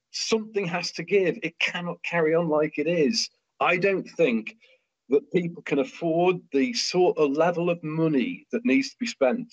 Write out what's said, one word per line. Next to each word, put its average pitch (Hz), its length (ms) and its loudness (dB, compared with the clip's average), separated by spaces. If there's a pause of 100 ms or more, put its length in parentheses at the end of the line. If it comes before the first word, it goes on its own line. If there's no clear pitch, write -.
(100)
something 214 560 -4
has 175 260 -4
to 170 100 -10
give. 180 400 0
It 160 160 -8
cannot 175 460 -6
carry 160 300 0
on 170 140 2
like 147 300 0
it 147 80 -2
is. 147 440 0 (300)
I 170 180 2
don't 190 380 0
think 117 400 0 (520)
that 139 240 2
people 175 300 -2
can 147 180 -2
afford 175 560 0 (160)
the 131 220 2
sort 180 440 2
of 147 140 4
level 170 380 2
of 170 120 -4
money 151 680 0
that 120 120 -4
needs 135 260 2
to - 100 -20
be - 60 -2
spent - 460 0